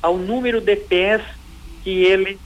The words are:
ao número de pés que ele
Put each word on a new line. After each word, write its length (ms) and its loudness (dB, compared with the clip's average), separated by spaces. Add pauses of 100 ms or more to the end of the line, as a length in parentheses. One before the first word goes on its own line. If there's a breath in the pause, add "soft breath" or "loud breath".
ao 160 0
número 460 -2
de 140 2
pés 440 0 (640)
que 200 2
ele 420 2